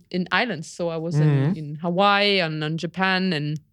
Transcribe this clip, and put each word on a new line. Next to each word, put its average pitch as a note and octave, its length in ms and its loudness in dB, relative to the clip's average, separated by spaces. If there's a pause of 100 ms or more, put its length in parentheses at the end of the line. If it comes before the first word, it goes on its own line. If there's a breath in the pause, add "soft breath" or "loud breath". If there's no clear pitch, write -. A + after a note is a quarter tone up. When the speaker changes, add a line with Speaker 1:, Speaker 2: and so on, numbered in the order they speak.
(120)
Speaker 1:
in F3+ 220 -2
islands. F#3 340 -2
So E3+ 220 -6
I E3 80 -6
was D#3+ 180 -4
in, D3+ 140 4
Speaker 2:
Mm-hmm. C#3+ 300 2
Speaker 1:
in D3 160 -10
Hawaii G3 680 2
and D#3 200 -2
in D#3 160 -2
Japan F#3 540 0
and D3+ 260 -2 (160)